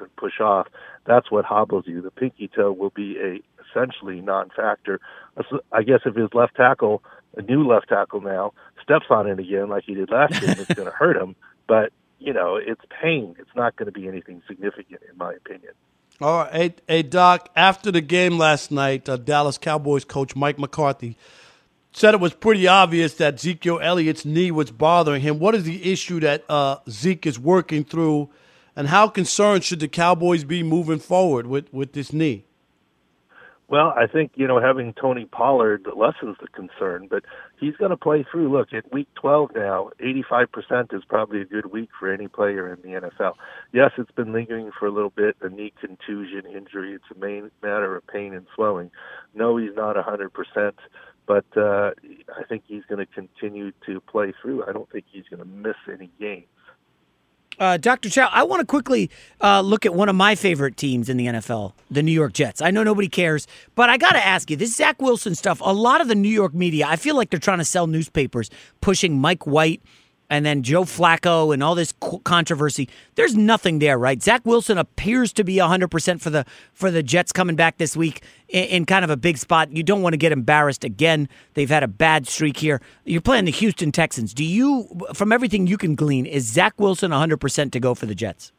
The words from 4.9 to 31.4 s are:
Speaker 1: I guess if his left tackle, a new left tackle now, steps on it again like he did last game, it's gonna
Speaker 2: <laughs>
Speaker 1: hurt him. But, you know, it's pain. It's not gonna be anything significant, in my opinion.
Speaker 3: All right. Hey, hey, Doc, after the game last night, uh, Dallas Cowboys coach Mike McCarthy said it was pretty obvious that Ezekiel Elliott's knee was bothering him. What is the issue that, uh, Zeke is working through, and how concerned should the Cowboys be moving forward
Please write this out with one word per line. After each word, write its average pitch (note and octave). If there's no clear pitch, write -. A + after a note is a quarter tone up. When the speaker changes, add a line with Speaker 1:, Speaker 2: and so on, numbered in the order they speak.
Speaker 1:
I A2
guess B2
if A2
his A2
left A#2+
tackle, B2
a G#2+
new B2+
left A2
tackle -
now, G2
steps -
on G#2+
it F#2+
again G2
like G2+
he G2+
did F#2+
last C3
game, -
it's F#3+
gonna F#2
Speaker 2:
<laughs> -
Speaker 1:
hurt -
him. F#2
But, A2
you C#3
know, F#2
it's A2+
pain. C3+
It's -
not A#2+
gonna G#2
be F#2+
anything F2+
significant, G2
in F2
my F2
opinion. -
Speaker 3:
All D#3+
right. C#3+
Hey, E3+
hey, E3
Doc, F3+
after F#3+
the E3+
game F3
last D#3
night, C#3
uh, C3
Dallas D3
Cowboys D3
coach C#3
Mike C#3+
McCarthy C#3
said G#3+
it G#3
was F3
pretty G#3
obvious E3+
that D3
Ezekiel E3+
Elliott's D#3+
knee E3
was D3+
bothering D3+
him. D3+
What G3+
is F#3+
the F3
issue F3+
that, D3+
uh, C#3
Zeke D3+
is B2
working D#3
through, D3+
and C#3+
how G3+
concerned G3+
should E3
the D#3
Cowboys E3+
be E3
moving D#3+
forward D#3+